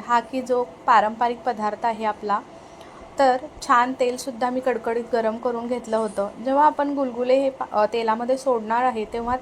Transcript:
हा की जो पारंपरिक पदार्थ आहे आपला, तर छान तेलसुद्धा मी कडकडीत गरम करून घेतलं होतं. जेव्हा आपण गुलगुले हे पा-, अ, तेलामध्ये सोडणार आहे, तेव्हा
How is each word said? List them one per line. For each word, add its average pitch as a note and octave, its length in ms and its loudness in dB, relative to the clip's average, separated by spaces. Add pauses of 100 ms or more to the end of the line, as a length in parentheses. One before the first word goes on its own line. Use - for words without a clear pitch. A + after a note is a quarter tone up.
हा A#3+ 140 4
की B3+ 220 -4
जो B3 220 0 (220)
पारंपरिक A#3 520 4
पदार्थ G#3+ 480 -2
आहे A3 180 -2
आपला, G#3 360 -2 (800)
तर C4 180 6 (300)
छान B3+ 340 4
तेलसुद्धा B3 500 -2
मी B3+ 100 -2
कडकडीत A#3 520 -2
गरम A3 240 0
करून A#3 300 -4
घेतलं A#3+ 300 -4
होतं. G3+ 320 -2 (160)
जेव्हा C#4 220 4
आपण C#4+ 280 0
गुलगुले B3+ 400 0
हे C4+ 160 4
पा-, C4 220 -6
अ, G#3 200 4
तेलामध्ये A#3 460 0
सोडणार A#3 460 0
आहे, A3+ 200 0
तेव्हा A#3 380 -4